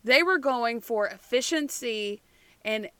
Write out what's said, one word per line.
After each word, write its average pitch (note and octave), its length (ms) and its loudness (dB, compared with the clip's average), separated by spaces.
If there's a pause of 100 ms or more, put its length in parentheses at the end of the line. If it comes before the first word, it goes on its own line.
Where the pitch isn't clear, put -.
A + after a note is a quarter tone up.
They B3+ 200 6
were F#4 160 2
going A#3+ 420 -2
for G#3+ 260 -2
efficiency, A#3 1160 -4 (420)
and G#3+ 240 -4 (120)